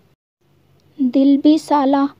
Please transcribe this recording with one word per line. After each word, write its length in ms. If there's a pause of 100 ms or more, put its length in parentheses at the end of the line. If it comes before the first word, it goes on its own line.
(1040)
దిల్ 360
భీ 200
సాలా 500 (120)